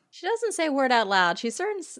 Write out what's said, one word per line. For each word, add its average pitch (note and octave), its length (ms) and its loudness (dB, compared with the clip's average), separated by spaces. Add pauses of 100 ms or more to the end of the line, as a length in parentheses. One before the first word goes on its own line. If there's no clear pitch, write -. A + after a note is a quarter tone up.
(120)
She - 160 -10
doesn't A4+ 240 -2
say D#4+ 160 -2
a D4 40 0
word C4+ 200 2
out A3+ 160 4
loud. F#3 320 2
She's A#3 160 -4
certain, G4 260 -4 (180)